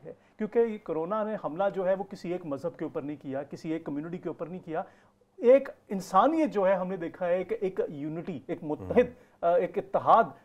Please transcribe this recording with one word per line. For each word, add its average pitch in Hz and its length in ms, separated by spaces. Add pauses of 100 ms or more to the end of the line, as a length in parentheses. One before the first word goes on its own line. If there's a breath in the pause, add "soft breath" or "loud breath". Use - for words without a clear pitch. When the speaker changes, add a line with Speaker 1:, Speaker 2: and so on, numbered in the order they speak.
Speaker 1:
है, - 140 (200 soft breath)
क्योंकि 214 200
ये 226 200
कोरोना 180 460
ने 214 100
हमला 175 360
जो 185 140
है 190 100
वो 190 100
किसी 180 280
एक 180 140
मज़हब 151 300
के 170 80
ऊपर 151 180
नहीं 147 140
किया, 139 260
किसी 160 300
एक 160 140
कम्युनिटी 160 320
के 170 100
ऊपर 160 200
नहीं 180 120
किया। 165 240 (580 soft breath)
एक 269 260 (220)
इंसानियत 226 600
जो 190 140
है 190 120
हमने 185 200
देखा 165 300
है 175 140
एक, 180 120
एक - 380
यूनिटी, 156 600
एक 170 140
मुत्तहिद, 147 420
Speaker 2:
हम्म। - 480
Speaker 1:
अ, 180 40
एक 175 200
इत्तेहाद 175 680